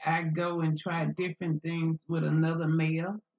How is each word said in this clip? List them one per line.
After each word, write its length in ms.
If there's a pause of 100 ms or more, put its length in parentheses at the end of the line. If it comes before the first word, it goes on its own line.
I 200
go 360
and 180
try 280 (100)
different 460
things 460
with 160
another 440
male? 480 (220)